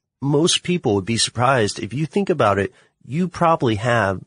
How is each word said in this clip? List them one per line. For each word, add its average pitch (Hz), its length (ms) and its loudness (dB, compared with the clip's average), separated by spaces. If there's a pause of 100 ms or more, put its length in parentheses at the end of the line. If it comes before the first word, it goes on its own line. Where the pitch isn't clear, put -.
(220)
most 147 420 0
people 175 320 0
would 95 100 0
be 113 120 -2
surprised. 120 640 0
If 107 140 -8
you 151 120 -4
think 196 240 -2
about 113 300 2
it, 95 140 -2 (320)
you 170 240 -4
probably 160 460 0
have 104 520 0